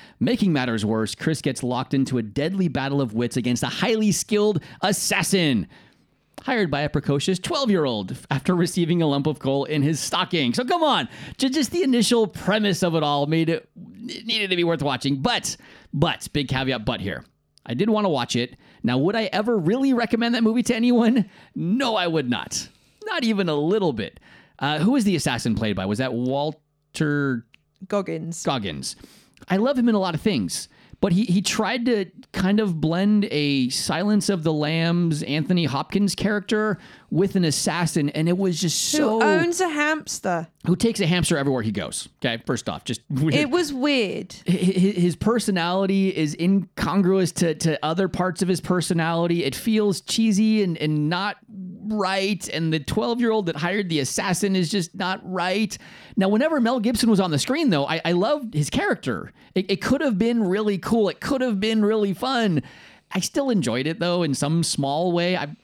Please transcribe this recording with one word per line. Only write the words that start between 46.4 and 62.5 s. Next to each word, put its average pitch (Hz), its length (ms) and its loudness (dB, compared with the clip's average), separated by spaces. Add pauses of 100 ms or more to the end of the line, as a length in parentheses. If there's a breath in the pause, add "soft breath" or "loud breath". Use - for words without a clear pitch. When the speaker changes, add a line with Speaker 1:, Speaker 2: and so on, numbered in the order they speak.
Speaker 1:
to, 165 220 0
to 151 300 0
other 170 240 0
parts 180 320 -2
of 180 80 0
his 185 100 0
personality. 170 840 0
It 135 100 -2
feels 214 460 0
cheesy 220 600 2
and, 175 160 -2
and 151 280 0
not 185 300 -4 (500)
right, 196 600 0
and 160 240 0
the 160 60 0
twelve-year-old 226 640 0
that 165 100 -2
hired 180 320 -2
the 165 120 0
assassin 185 560 0
is 180 140 0
just 185 260 -2
not 185 280 -4
right. 185 540 -2 (400 loud breath)
Now, 190 100 4
whenever 277 320 2
Mel 240 220 2
Gibson 226 280 2
was 208 120 6
on 185 100 0
the 143 80 0
screen, 285 300 0
though, 143 160 2
I, 160 180 -2
I 165 100 0
loved 233 420 -2
his 151 140 0
character. 240 640 -4 (220 soft breath)
It, 190 180 -2
it 196 60 0
could - 240 0
have 262 160 0
been 226 260 2
really 202 360 0
cool. 220 280 0
It 160 140 -6
could 277 200 -2
have 226 200 -2
been 220 240 2
really 208 280 0
fun. 220 480 0 (500 loud breath)